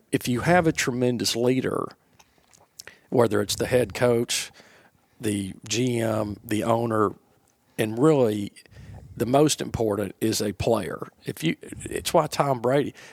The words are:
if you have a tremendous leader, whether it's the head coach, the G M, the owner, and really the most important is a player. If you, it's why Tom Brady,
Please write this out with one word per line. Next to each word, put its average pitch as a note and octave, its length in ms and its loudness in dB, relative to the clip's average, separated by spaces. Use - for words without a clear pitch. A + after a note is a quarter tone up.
if - 160 -2
you A#2+ 140 0
have E3+ 260 4
a D#3+ 60 2
tremendous B2 640 0
leader, B2 500 0
whether G#2+ 320 2
it's G2+ 160 -2
the A2+ 100 -4
head A#2+ 280 0
coach, A#2+ 560 0
the G2+ 340 -4
G A#2+ 340 -2
M, A2 440 -2
the G#2+ 200 -2
owner, A2+ 480 2
and A2 200 -2
really A#2+ 540 2
the G#2+ 100 -2
most C#3 340 4
important G#2 600 -2
is G#2+ 200 0
a G#2 120 -2
player. G#2 560 -2
If - 180 -8
you, D#3+ 140 0
it's - 300 -6
why D#3 140 4
Tom C#3 320 0
Brady, B2+ 340 0